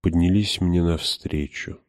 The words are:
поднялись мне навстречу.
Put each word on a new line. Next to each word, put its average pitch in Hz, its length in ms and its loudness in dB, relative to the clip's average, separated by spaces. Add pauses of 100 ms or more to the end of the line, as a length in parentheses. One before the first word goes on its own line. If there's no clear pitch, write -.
поднялись 90 580 2
мне 87 240 2
навстречу. - 920 -4 (100)